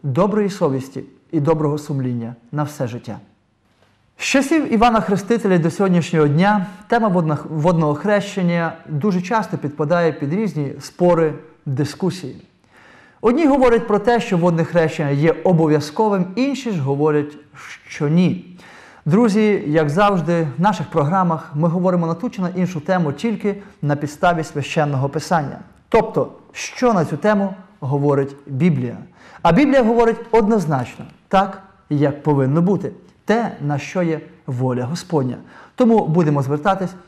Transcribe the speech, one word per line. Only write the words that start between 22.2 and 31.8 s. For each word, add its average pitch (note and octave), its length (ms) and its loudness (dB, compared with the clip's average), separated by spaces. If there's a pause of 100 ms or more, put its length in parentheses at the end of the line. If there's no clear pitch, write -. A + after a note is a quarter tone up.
чи - 120 -8
на F3 60 -2
іншу F3 320 -4
тему F3 320 0
тільки G3+ 500 -4 (200)
на C#3+ 140 0
підставі E3 480 -2
Священного C#3+ 640 -2
Писання. D3 500 -4 (300)
Тобто, A3 440 0 (200)
що - 420 -2
на E3+ 100 2
цю D3+ 120 -4
тему G3+ 380 0 (260)
говорить C#3 560 0 (100)
Біблія. C3 500 0 (460)
А E3+ 100 4
Біблія C4 300 4
говорить A3+ 380 2 (100)
однозначно, F#3+ 760 0 (240)
так, G3 340 0 (280)